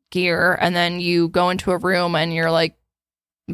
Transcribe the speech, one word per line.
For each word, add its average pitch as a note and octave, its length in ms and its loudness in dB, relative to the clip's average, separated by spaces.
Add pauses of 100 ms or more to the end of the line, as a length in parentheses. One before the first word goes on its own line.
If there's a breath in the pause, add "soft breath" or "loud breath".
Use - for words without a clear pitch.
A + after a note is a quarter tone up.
(100)
gear. F3+ 500 0
And F3 160 0
then F3 240 -2
you F3 280 2
go F3+ 220 0
into F#3 200 -4
a F3+ 80 0
room F3+ 360 0
and E3 200 -2
you're, E3 160 0
like, E3 260 0 (760)